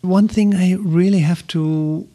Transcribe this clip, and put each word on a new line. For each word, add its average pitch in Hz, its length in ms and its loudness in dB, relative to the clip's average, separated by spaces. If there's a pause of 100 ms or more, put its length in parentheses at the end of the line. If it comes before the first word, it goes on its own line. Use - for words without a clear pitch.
One 190 260 2
thing 208 260 0
I 185 200 2
really 185 460 0
have 165 280 -2
to 156 680 -4